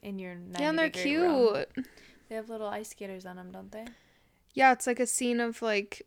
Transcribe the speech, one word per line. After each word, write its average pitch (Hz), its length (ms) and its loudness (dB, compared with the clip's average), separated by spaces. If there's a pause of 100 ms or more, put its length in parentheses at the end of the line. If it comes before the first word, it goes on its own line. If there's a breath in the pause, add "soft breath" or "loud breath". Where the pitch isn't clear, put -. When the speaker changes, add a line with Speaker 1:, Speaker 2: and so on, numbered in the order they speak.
Speaker 1:
in 196 160 -8
your 180 140 -10
Speaker 2:
Yeah, 180 360 -4
and 320 80 2
they're 320 100 4
Speaker 1:
ninety 185 240 -4
degree 302 60 2
room. 277 360 6 (200)
Speaker 2:
cute. 262 140 -8 (420 loud breath)
Speaker 1:
They 220 60 -8
have 220 140 -8
little 214 180 -6
ice 208 220 -8
skaters 190 360 -12
on 180 140 -14
'em, 180 120 -16
don't 190 200 -16
they? 220 140 -12 (720 soft breath)
Speaker 2:
Yeah, 262 160 10
it's, 247 140 2
like, 247 140 0
a 240 80 2
scene 240 320 0
of, 233 240 -4
like, 208 440 -2